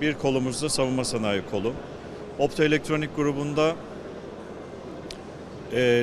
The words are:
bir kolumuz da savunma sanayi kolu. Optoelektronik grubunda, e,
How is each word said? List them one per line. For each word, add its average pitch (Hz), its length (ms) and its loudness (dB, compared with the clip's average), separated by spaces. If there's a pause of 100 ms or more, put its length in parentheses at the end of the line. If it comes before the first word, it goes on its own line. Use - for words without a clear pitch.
bir 151 140 2
kolumuz 131 480 2
da 151 60 0
savunma 131 360 2
sanayi 107 460 2
kolu. 107 220 0 (680)
Optoelektronik 151 760 2
grubunda, 147 580 2 (2000)
e, 120 300 6